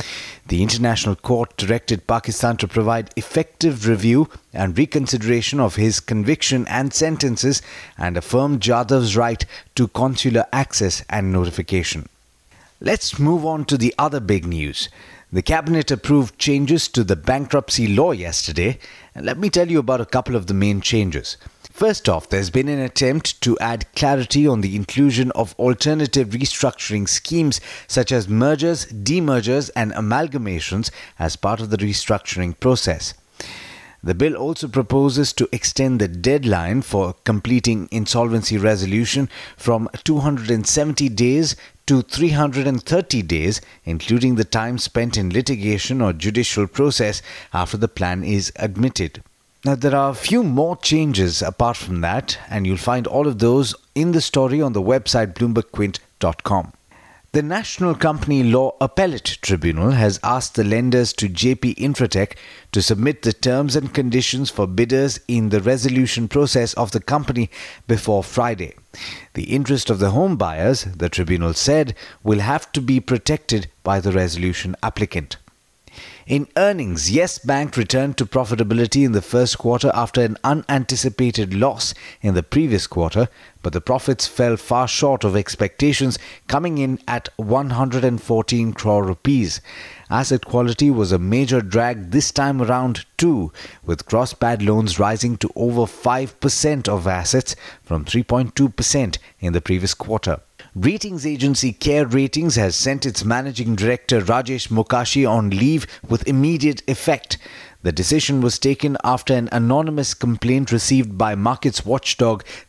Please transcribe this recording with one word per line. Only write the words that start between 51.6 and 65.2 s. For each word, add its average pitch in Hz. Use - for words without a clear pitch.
from 90
that, 92
and 101
you'll 92
find 123
all 147
of 120
those 120
in 165
the 165
story 135
on 139
the 101
website 113
bloomberg 117
quint 101
dot 85
com. 92
The 151
National 180
Company 147
Law 123
Appellate 151
Tribunal 85
has 107
asked 127
the -
lenders 120
to 101
J 120
P 123
Infratech 110
to 101
submit 113
the 113
terms 127
and 139
conditions 127
for 101
bidders 120